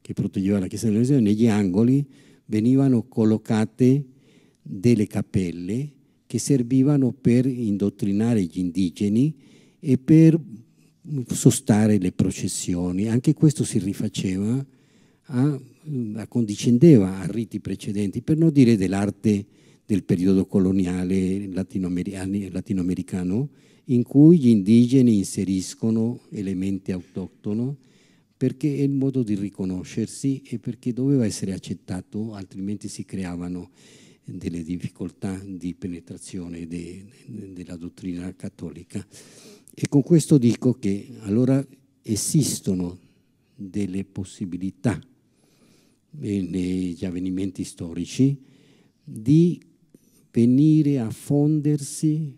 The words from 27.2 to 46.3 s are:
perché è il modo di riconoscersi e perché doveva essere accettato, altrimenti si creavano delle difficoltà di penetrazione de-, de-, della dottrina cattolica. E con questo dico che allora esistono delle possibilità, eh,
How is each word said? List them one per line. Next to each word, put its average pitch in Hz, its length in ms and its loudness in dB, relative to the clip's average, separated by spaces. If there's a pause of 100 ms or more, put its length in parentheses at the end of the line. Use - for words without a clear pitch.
perché 135 400 -2
è 139 60 -2
il 139 100 2
modo 131 320 0
di 104 120 0
riconoscersi 101 1120 -6
e 117 140 -10
perché 123 340 -8
doveva 131 320 2
essere 95 280 -4
accettato, 101 800 -10
altrimenti 98 540 -10
si 98 180 -12
creavano 90 640 -10 (520)
delle 90 380 -10
difficoltà 90 840 -8
di 90 300 -10
penetrazione 85 920 -12
de-, 87 380 -12 (200)
de-, 101 280 -16
della 90 240 -14
dottrina 87 580 -10
cattolica. 87 720 -14 (680)
E - 140 -4
con 139 160 2
questo 160 340 4
dico 120 360 2
che 101 340 -4 (140)
allora 123 440 2 (360)
esistono 98 960 -2 (560)
delle 98 480 -8
possibilità, 92 1000 -6 (1160)
eh, 101 220 -4